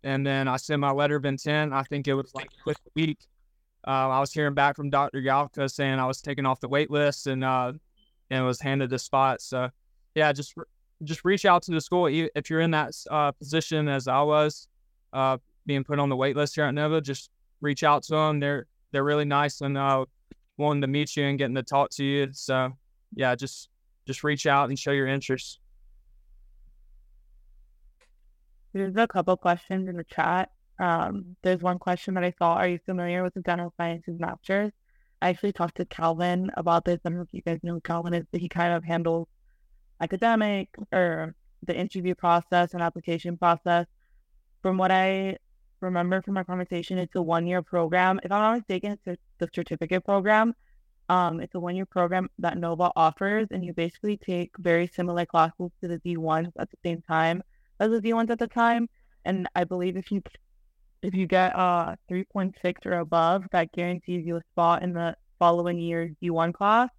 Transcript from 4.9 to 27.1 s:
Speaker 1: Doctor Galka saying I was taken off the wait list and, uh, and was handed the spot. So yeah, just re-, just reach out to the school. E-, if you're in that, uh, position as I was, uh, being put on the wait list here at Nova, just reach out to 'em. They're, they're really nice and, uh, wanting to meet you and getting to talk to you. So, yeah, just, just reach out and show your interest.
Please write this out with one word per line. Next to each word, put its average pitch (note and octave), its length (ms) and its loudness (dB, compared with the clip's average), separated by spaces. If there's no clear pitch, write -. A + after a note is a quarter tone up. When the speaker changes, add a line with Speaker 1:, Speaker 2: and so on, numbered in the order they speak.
Speaker 1:
Doctor C#3 300 0
Galka C3+ 500 0
saying C3+ 280 -2
I C3 80 0
was C3 160 -4
taken C#3 240 -4
off C3 140 0
the - 80 -8
wait C#3+ 220 0
list D3 360 0
and, C3 180 -2
uh, C3 300 0
and C3 160 0
was B2 140 0
handed C#3 300 0
the C3 80 -2
spot. C3+ 440 2
So B2+ 280 -4
yeah, D3+ 180 4
just C#3 240 -6
re-, E3+ 80 -12
just D#3 200 -8
reach F#3+ 200 2
out F3 200 6
to F3+ 80 -4
the D#3+ 80 2
school. F3+ 280 2
E-, D#3+ 260 0
if D3 160 -4
you're D#3+ 100 2
in E3 120 4
that, D3+ 200 0
uh, D3 220 2
position D3+ 560 -2
as C3+ 200 -2
I C3+ 140 2
was, D3+ 460 2
uh, C3 260 2
being C#3 180 -2
put D3 140 -2
on C#3+ 100 2
the C3+ 80 0
wait C3+ 200 0
list D3 180 0
here D3+ 100 0
at C3 100 0
Nova, D3+ 260 0
just C3+ 300 -8
reach D3 240 -2
out D3 200 6
to D#3 120 -2
'em. D#3 240 2
They're, C#3+ 260 -2
they're C#3 120 0
really D3 200 2
nice C#3+ 360 0
and, C#3 160 -2
uh, C3+ 280 2
wanting C#3+ 260 0
to C3+ 60 0
meet C#3+ 280 -2
you D3 80 0
and C#3 140 0
getting C3 160 0
to C3 80 -2
talk C#3 280 0
to C#3+ 140 -4
you. C#3 280 0
So, C3 400 -2
yeah, B2+ 200 0
just, - 340 -10
just - 180 -6
reach D3+ 220 0
out C#3 220 4
and C3+ 100 -4
show C#3+ 140 -2
your C#3 140 2
interest. C3+ 540 -4